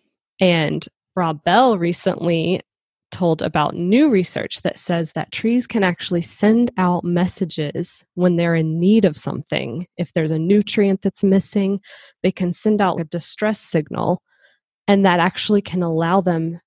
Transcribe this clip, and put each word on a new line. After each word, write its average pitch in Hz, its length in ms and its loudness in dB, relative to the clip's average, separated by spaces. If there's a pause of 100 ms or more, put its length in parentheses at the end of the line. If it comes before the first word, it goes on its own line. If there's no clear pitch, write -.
(400)
And 165 460 2 (300)
Rob 160 280 -2
Bell 220 340 4
recently 170 840 -2 (500)
told 160 300 0
about - 340 -2
new 220 340 2
research - 520 -2
that - 180 -6
says 170 340 -4
that - 200 -8
trees 240 340 0
can 220 160 -2
actually 175 380 -2
send 226 560 2
out 180 260 2
messages 175 1080 -4
when 180 240 2
they're 170 180 2
in 160 240 0
need 202 240 4
of 165 140 4
something. 135 680 -6 (120)
If - 160 -6
there's 156 180 0
a 160 80 -2
nutrient 196 600 2
that's - 220 -4
missing, 196 580 0 (420)
they 190 80 2
can 180 220 -2
send 214 280 0
out 180 200 0
a - 20 -4
distress 202 560 -6
signal, - 640 -2 (680)
and 196 180 4
that 180 140 4
actually 196 420 0
can 180 220 -4
allow 165 380 2
them 170 460 -2